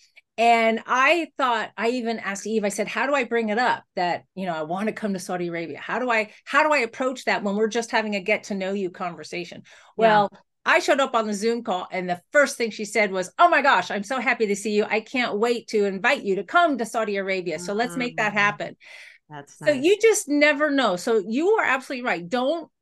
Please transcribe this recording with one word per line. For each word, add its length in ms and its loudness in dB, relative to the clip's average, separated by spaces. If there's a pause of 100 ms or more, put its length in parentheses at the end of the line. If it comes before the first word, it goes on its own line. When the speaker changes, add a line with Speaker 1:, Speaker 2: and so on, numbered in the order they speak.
(380)
Speaker 1:
and 480 4
I 420 2 (100)
thought, 400 0
I 120 0
even 300 -2
asked 280 -8
Eve, 160 0
I 60 0
said, 180 -4
"How 180 -2
do 80 0
I 120 0
bring 240 -2
it 100 0
up 240 0 (120)
that, 280 -2 (100)
you 120 -8
know, 100 -2
I 80 -6
want 240 -4
to 60 -2
come 200 -4
to 60 -4
Saudi 280 -4
Arabia? 320 -8
How 200 -6
do 100 -2
I, 220 0 (140)
how 180 2
do 100 2
I 60 2
approach 460 -4
that 180 0
when 120 0
we're 120 2
just 240 -4
having 240 0
a 60 -4
get 240 -2
to 100 -8
know 180 -4
you 160 -4
conversation?" 760 -10
Speaker 2:
Yeah. 60 -20 (260)
Speaker 1:
Well, 320 6 (360)
I 140 4
showed 200 2
up 160 0
on 120 0
the 60 -4
Zoom 300 -2
call 280 -4
and 180 -4
the 120 -4 (100)
first 240 4
thing 160 -4
she 140 -8
said 260 0
was, 260 -4
"Oh 120 8
my 120 4
gosh, 300 4
I'm 120 -4
so 160 -4
happy 280 0
to 80 0
see 160 -4
you. 140 2
I 160 -2
can't 360 -4
wait 320 0
to 160 2
invite 380 0
you 120 0
to 80 -4
come 340 2
to 80 -4
Saudi 320 -4
Arabia. 400 -4
So 160 -8
let's 240 -4
make 200 -4
that 160 0
Speaker 2:
Mm. 40 -2
Speaker 1:
happen." 400 -2 (520)
Speaker 2:
That's 300 -16
Speaker 1:
So 60 -12
Speaker 2:
nice. 180 2
Speaker 1:
you 180 4
just 260 4
never 440 2
know. 260 2
So 280 0
you 260 0
are 120 2
absolutely 420 -2
right. 220 -2
Don't, 420 -2 (120)